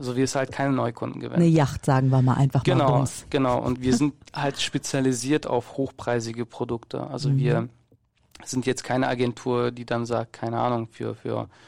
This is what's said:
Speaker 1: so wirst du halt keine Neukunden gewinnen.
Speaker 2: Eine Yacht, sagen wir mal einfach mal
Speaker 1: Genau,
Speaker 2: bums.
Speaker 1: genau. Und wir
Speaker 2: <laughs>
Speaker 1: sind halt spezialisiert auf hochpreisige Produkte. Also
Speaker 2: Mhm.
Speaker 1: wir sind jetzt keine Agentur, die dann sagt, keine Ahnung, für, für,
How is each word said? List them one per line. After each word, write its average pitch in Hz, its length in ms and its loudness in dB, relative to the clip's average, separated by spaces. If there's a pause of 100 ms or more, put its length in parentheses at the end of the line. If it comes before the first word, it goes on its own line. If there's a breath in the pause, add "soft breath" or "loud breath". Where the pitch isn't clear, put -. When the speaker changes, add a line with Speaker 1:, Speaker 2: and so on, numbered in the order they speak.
Speaker 1:
so 123 160 -4
wirst 131 180 0
du 139 60 0
halt 131 120 -4
keine 139 220 0
Neukunden 120 460 -4
gewinnen. 120 200 -2
Speaker 2:
Eine 170 80 6
Yacht, 156 380 2
sagen 131 240 4
wir 131 100 6
mal 127 140 4
einfach 135 320 2
mal 139 60 2
Speaker 1:
Genau, 135 260 4
Speaker 2:
bums. - 320 -2
Speaker 1:
genau. 127 320 2
Und 127 180 -2
wir 127 160 2
Speaker 2:
<laughs> - 0 -
Speaker 1:
sind 139 180 2 (200)
halt 143 260 -2
spezialisiert 135 880 0
auf - 320 -4
hochpreisige 120 680 -4
Produkte. - 600 -8
Also 139 240 -4
Speaker 2:
Mhm. 135 80 4
Speaker 1:
wir 123 300 2 (760)
sind 127 220 -4
jetzt 127 180 -2
keine 131 220 0
Agentur, 123 640 0
die 120 160 -12
dann 120 200 -2
sagt, 113 280 -4
keine 117 240 -4
Ahnung, 117 320 0
für, 113 240 -8
für, 113 340 -6 (200 loud breath)